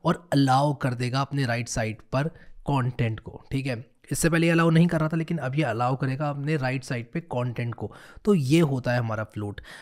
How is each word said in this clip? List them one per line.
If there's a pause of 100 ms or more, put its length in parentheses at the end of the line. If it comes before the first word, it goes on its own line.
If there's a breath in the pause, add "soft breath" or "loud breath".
और
अलाउ
कर
देगा
अपने
राइट
साइड (140)
पर (460 soft breath)
कंटेंट
को,
ठीक
है? (140)
इससे
पहले
अलाउ
नहीं
कर
रहा
था,
लेकिन
अब
ये
अलाउ
करेगा
अपने
राइट
साइड
पे
कंटेंट
को। (320 loud breath)
तो
ये
होता
है
हमारा
फ्लोट। (200 loud breath)